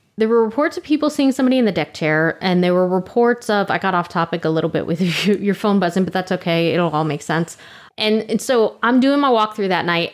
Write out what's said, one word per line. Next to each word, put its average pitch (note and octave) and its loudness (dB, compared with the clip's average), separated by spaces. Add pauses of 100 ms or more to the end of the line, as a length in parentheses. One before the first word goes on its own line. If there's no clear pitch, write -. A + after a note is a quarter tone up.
(180)
there A3 0
were A3+ 4
reports C#4+ -2
of F4+ -10
people D4+ 0
seeing C#4+ 0
somebody B3+ 2
in B3 2
the G3+ 2
deck E3+ -4
chair, D#3 0
and F3+ 2
there F3+ 2
were F#3 2
reports A#3+ 0
of, G3+ 0
I - 0
got F#3+ -2
off F3 -2
topic E3+ -4
a D#3+ 0
little D#3+ 0
bit D#3+ -4
with E3 -2
<laughs> E3+ -2
your, G3+ 2
your G3 -2
phone G3+ 0
buzzing, F#3 0
but F3+ -4
that's F#3 -4
okay. E3+ 0
It'll E3+ 2
all D3+ 0
make D#3 -4
sense. E3 -4 (380)
And, G#3+ 0
and A3 -2
so A#3 0
I'm A#3+ 4
doing C#4 2
my C#4+ 2
walkthrough G#3+ 0
that E3+ 0
night, E3+ -2